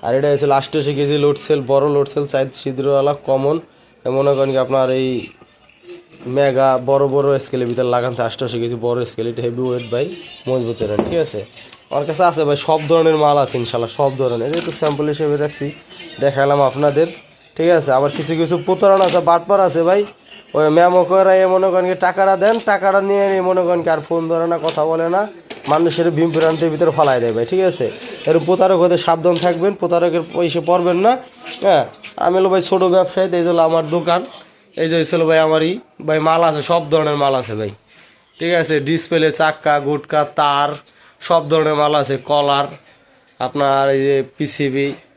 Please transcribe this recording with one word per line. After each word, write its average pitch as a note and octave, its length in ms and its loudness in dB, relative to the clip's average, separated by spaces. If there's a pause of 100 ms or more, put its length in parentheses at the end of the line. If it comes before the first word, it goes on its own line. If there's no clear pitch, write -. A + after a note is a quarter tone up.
আর A#2 140 -2
এটা C#3+ 140 0
হচ্ছে C#3+ 140 0 (120)
আটশো C#3+ 400 -4
কেজি C#3+ 260 0
লোড D3 120 2 (100)
সেল, D3+ 140 0 (120)
বড় C#3 140 2 (100)
লোড C#3 160 2
সেল, D3 200 -4
চার C3+ 120 0 (160)
ছিদ্রওয়ালা, C#3 540 -2 (140)
কমন, C#3 280 0 (480)
মনে C3+ 320 0
করেন C3+ 180 0
কি C3 120 0
আপনার C3 200 0 (140)
এই C3 80 -2 (1300)
মেগা C3+ 320 2 (200)
বড় C#3 160 2 (100)
বড় C#3 140 2 (160)
স্কেলের B2+ 260 -4
ভিতরে B2 240 -2
লাগান B2 220 -2
থাকে, A#2+ 120 -2
আটশো A#2+ 340 -6
কেজি A#2+ 140 -6 (100)
বড় A#2+ 120 -2 (120)
স্কেল, A2+ 220 -8
এটা A#2 140 -8
হেভি A#2+ 220 -4
ওয়েট B2 240 -6
ভাই, B2+ 140 -4 (420)
মজবুত A#2+ 340 -4
এর, G#2 80 -4 (160)
ঠিক E3+ 180 -2
আছে। - 160 -10 (500)
আমার C#3+ 180 -2
কাছে D#3+ 220 -2
আছে D#3 180 -2
ভাই, C#3+ 180 0
সব D#3 140 2 (100)
ধরনের D#3+ 340 4
মাল D3 200 4
আছে C3 180 -10
ইনশাল্লাহ, A#2 280 -4 (100)
সব C#3 100 2 (100)
ধরনের। A#2+ 280 -2
এটা E3 200 -4
তো E3 120 -8
স্যাম্পল D3 320 -2
হিসেবে D3 220 -2 (100)
রাখছি, D3 220 -8 (560)
দেখালাম C#3 380 2 (100)
আপনাদের, D3 380 0 (480)
ঠিক E3 120 0 (100)
আছে। C#3+ 200 -2
আবার C#3+ 200 0
কিছু D#3 220 -4
কিছু E3 140 0 (120)
প্রতারণা G3 420 4
আছে, F3 200 2
বাটপার E3+ 400 2
আছে D#3 200 0
ভাই, G3 120 2 (560)
ওই D3+ 80 2 (120)
মেমো F3+ 340 6
করে F#3+ 220 4 (100)
এ - 20 4 (100)
মনে F#3+ 180 2
করেন F3+ 180 0
কি F#3 60 -2 (100)
টাকাটা F#3+ 360 2
দেন, A3 140 2 (140)
টাকাটা G3 380 2
নিয়ে G3 160 2 (140)
এ - 100 0
মনে F#3 180 2
করেন F3 180 0
কি E3+ 100 -2
আর D#3 140 -4
ফোন E3 220 -2
ধরে E3 220 -2
না, E3+ 40 -2 (100)
কথা D#3+ 240 -2
বলে E3 240 -2
না, G3 80 0 (500)
মানুষের E3 440 0
ভীম E3 180 0
ভ্রান্তির D#3+ 400 0
ভিতরে D#3 240 2
ফালাই C#3 240 4
দেয় A#2 140 -2
ভাই, A#2 160 -2
ঠিক F#3 180 0
আছে। C3+ 160 -4 (420)
এরকম D#3+ 200 2
প্রতারক F#3 340 4
হতে F3 140 4 (100)
সাবধান E3 380 2
থাকবেন, F3 360 0
প্রতারকের E3+ 420 0 (120)
পয়সা E3+ 340 -2
পড়বেন F3 380 2
না, A#3 60 4 (520)
হ্যাঁ। F3 180 4 (420)
আমি F3 140 2
হলো F#3+ 140 2
ভাই F#3 180 2
ছোটো F#3 240 2
ব্যবসায়ী, F#3 340 2 (100)
এই E3+ 100 0
হলো E3+ 200 2
আমার D#3+ 160 0 (120)
দোকান, E3+ 240 0 (600)
এই E3 80 0
যে E3 60 0 (160)
হলো E3+ 180 2
ভাই D#3+ 160 4
আমারই D#3+ 260 0 (360)
ভাই D#3 100 2 (100)
মাল D#3+ 200 2
আছে, D3+ 220 -2
সব E3+ 120 2 (100)
ধরনের D3+ 300 0
মাল C#3 180 2
আছে A2 200 -8
ভাই, G#2+ 100 -6 (680)
ঠিক E3+ 220 -2
আছে। D#3 140 -2 (140)
ডিসপ্লে, D#3+ 500 0
চাক্কা, D#3 360 0 (120)
গুটকা, D3 340 -2 (180)
তার, C#3+ 320 2 (580)
সব E3+ 220 2
ধরনের D#3 300 2
মাল D3 120 2 (100)
আছে, C#3 120 -2 (140)
কলার, C#3+ 380 2 (800)
আপনার C#3 380 0 (100)
এই C#3 120 0
যে C#3 100 2 (200)
পিসিবি C#3 520 -4 (280)